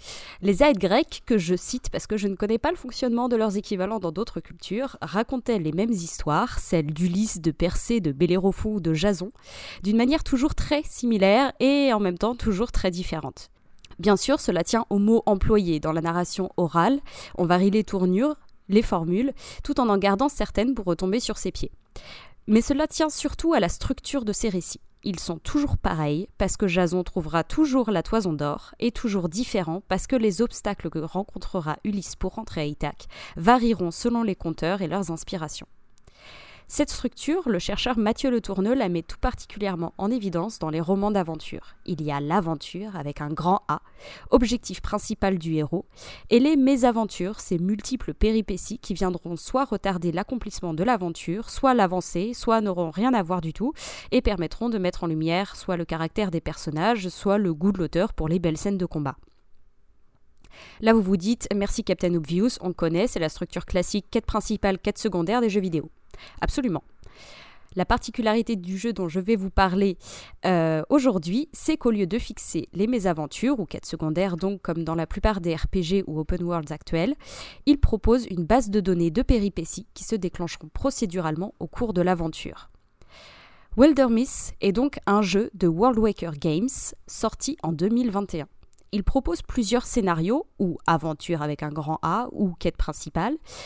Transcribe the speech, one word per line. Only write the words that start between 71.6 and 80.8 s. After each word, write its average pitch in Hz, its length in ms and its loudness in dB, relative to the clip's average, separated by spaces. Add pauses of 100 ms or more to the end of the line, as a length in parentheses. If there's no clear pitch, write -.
qu'au 240 140 2
lieu 202 140 2
de 185 120 0
fixer - 560 -4
les 202 140 0
mésaventures, 196 720 0
ou 190 60 -4
quêtes - 220 -10
secondaires 170 500 0
donc 190 240 -4
comme 165 240 -4
dans 160 120 -4
la 165 100 -2
plupart 202 340 -2
des 165 140 -2
R - 140 -2
P 190 140 0
G 185 240 0
ou 151 120 -6
open 170 240 -2
worlds 170 300 -4
actuels, 165 420 -2 (500)
il 285 140 6
propose 226 480 4
une 175 180 -4
base 226 240 4
de 208 120 2
données 175 320 2
de 214 100 2
péripéties 196 720 0
qui - 100 -10
se 220 120 -2
déclencheront 175 580 -6
procéduralement 180 840 -2